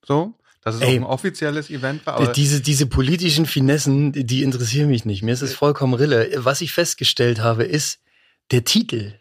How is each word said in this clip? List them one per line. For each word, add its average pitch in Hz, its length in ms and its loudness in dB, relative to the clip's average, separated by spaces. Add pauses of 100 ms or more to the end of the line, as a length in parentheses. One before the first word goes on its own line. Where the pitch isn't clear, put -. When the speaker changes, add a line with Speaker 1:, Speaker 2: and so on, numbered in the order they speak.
Speaker 1:
so, 165 320 0 (240)
dass 113 140 -4
es 113 60 -4
Speaker 2:
Ey, 127 80 4
Speaker 1:
auch 127 100 4
ein 123 40 -4
offizielles 151 640 -4
Event 139 380 -6
war, 139 120 -4
Speaker 2:
die, 117 40 2
Speaker 1:
aber 120 100 2
Speaker 2:
diese, 143 280 2
diese 143 260 0
politischen 156 600 0
Finessen, 143 640 2
die, 143 120 -4
die 131 200 0
interessieren 131 460 0
mich 120 160 0
nicht. 101 180 -4
Mir 117 100 0
ist 123 80 -6
es 135 120 -6
Speaker 1:
Äh. - 20 -14
Speaker 2:
vollkommen 143 380 2
Rille. 120 420 2
Was 131 240 0
ich 160 120 -6
festgestellt 123 680 0
habe, 113 240 2
ist, 151 340 -4 (540)
der 123 120 4
Titel 107 560 -2